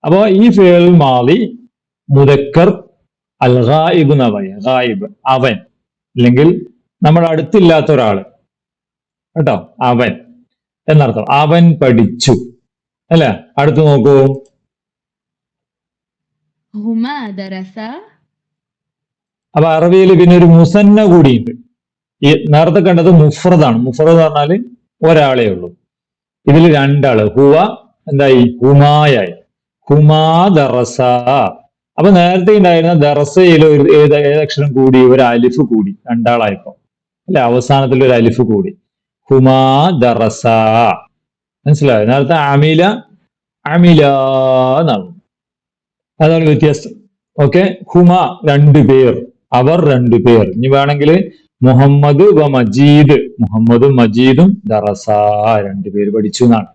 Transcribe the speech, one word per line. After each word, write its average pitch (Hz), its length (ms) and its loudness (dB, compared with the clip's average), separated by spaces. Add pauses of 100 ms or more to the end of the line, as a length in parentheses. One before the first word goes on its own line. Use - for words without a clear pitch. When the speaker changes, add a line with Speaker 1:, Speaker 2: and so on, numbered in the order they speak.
Speaker 1:
അപ്പൊ 175 140 0 (200)
ഈ 226 40 4 (120)
ഫിഅലുൽ 175 480 4
മാദി 131 340 0 (760)
മുദക്കർ 143 560 0 (760)
അൽ 123 100 0 (140)
ഗായിബ് 156 440 0
എന്നാ 127 220 0
പറയാ, 98 200 -12 (120)
ഗായിബ് 117 380 -4 (280)
അവൻ, 127 220 -2 (600)
അല്ലെങ്കിൽ 123 340 2 (560)
നമ്മുടെ 165 260 0
അടുത്തില്ലാത്ത 160 640 0
ഒരാള്, 107 280 -2 (1120)
കേട്ടോ? 135 200 -2 (340)
അവൻ 120 220 -2 (800)
എന്നർത്ഥം, 123 340 -2 (160)
അവൻ 170 220 0 (180)
പഠിച്ചു, 117 520 0 (760)
അല്ലെ? 156 180 0 (300)
അടുത്ത് 151 300 0
നോക്കൂ, 139 260 2 (2750)
Speaker 2:
ഹുമാ 233 340 -8 (260)
ദറസ. 190 360 -14 (1800)
Speaker 1:
അപ്പൊ 160 180 0
അറബിയിൽ 180 360 2 (100)
പിന്നെ 175 180 4
ഒരു 175 160 4
മുസന്ന 202 460 4 (100)
കൂടിയുണ്ട്. 139 400 2 (760)
ഈ 143 40 4 (220)
നേരത്തെ 165 340 0
കണ്ടത് 175 320 2
മുഫ്രദാണ്. 151 680 0
മുഫ്രദ് 156 280 -2
എന്ന് 165 120 2
പറഞ്ഞാല് 147 320 -2 (520)
ഒരാളേ 139 440 0
ഉള്ളൂ. 90 160 -12 (840)
ഇതിൽ 165 140 4 (140)
രണ്ടാള്, 135 460 0 (100)
ഹുവ 139 200 4 (560)
എന്തായി? 135 300 2 (220)
ഹുമായായി. 143 720 2 (540)
ഹുമാ 151 360 2 (320)
ദറസ. 123 400 -2 (1000)
അപ്പൊ 185 180 2
നേരത്തെ 180 440 0
ഉണ്ടായിരുന്ന 170 340 0 (100)
ദറസയിൽ 151 580 2 (100)
ഒരു 139 120 2 (140)
ഏത്, 147 180 2 (140)
ഏത് 151 140 -2
അക്ഷരം 143 340 -6
കൂടി? 131 240 2 (100)
ഒരു 131 100 2 (100)
അലിഫ് 123 300 -2 (100)
കൂടി, 101 200 -2 (160)
രണ്ടാളായപ്പോ, 117 640 -4 (560)
അല്ലെ? 160 200 -2
അവസാനത്തിൽ 131 580 -2
ഒരു 127 120 2
അലിഫ് 117 320 0
കൂടി, 98 220 -4 (560)
ഹുമാ 131 320 2 (440)
ദറസ. 113 380 -2 (1200)
മനസ്സിലായോ? 131 440 0
നേരത്തെ 139 260 -2 (160)
അമില, 156 300 0 (920)
അമില 175 280 4 (800)
എന്നാണ്. 107 240 -6 (1160)
അതാണ് 160 260 0
വ്യത്യാസം. 143 420 -2 (520)
ഓക്കെ, 170 180 0 (300)
ഹുമ 175 200 4 (380)
രണ്ടു 147 400 4
പേർ, 131 240 2 (440)
അവർ 151 200 0 (120)
രണ്ടു 123 340 0
പേർ. 117 200 2 (120)
ഇനി 123 180 -4
വേണമെങ്കിൽ 143 360 0 (560)
മുഹമ്മദ് 143 580 2 (140)
വ 151 160 0
മജീദ്, 139 600 2 (260)
മുഹമ്മദും 117 560 0
മജീദും 123 500 2 (220)
ദറസ 104 360 -4 (600)
രണ്ടു 98 280 -10
പേര് 101 200 -4
പഠിച്ചു 107 320 -4
എന്നാണ്. 113 280 0